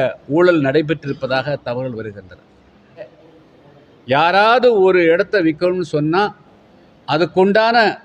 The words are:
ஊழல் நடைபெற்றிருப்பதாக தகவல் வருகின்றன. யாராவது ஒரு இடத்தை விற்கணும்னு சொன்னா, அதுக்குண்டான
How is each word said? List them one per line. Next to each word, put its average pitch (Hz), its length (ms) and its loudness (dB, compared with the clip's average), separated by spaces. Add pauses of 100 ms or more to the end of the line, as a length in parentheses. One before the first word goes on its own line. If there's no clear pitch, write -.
(280)
ஊழல் 165 340 2
நடைபெற்றிருப்பதாக 139 1040 -4
தகவல் 123 360 -8
வருகின்றன. 98 420 -16 (1600)
யாராவது 202 760 2
ஒரு 185 220 4
இடத்தை 180 380 2
விற்கணும்னு 175 540 -2
சொன்னா, 156 280 0 (840)
அதுக்குண்டான 196 720 0 (280)